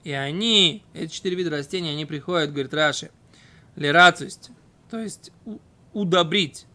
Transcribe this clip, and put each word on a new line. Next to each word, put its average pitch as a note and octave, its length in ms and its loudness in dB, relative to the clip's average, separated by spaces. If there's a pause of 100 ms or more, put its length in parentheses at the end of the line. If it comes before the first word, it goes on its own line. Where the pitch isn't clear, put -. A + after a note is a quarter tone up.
И - 80 -10
они, E3 800 0
эти D#3+ 200 -10
четыре F3+ 240 -6
вида F3+ 140 -4
растений, D3+ 400 -6
они D3+ 160 -6
приходят, D3 440 -2
говорит C#3 240 -6
Раши, D3+ 360 0 (680)
ли D3 140 -2
рацис, E3+ 500 6 (500)
то A3+ 80 -10
есть - 320 -12 (160)
у-, A3 120 -12 (340)
удобрить, F3 840 0